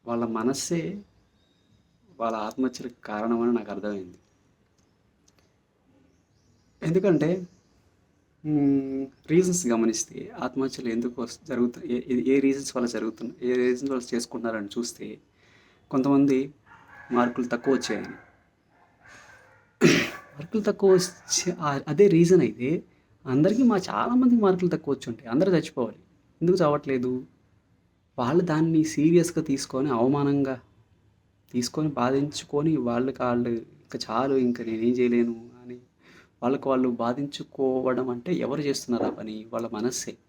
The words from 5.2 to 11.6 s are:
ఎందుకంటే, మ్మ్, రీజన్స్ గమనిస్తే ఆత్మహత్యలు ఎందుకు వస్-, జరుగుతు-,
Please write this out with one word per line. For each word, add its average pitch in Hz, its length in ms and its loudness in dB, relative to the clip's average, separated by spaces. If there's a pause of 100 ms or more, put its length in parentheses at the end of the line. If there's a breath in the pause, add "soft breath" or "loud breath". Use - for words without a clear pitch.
ఎందుకంటే, 175 640 2 (960)
మ్మ్, 139 640 0 (200)
రీజన్స్ 175 400 2
గమనిస్తే 113 720 -2
ఆత్మహత్యలు 127 500 -4
ఎందుకు 123 320 -4
వస్-, - 260 -12
జరుగుతు-, 120 380 -2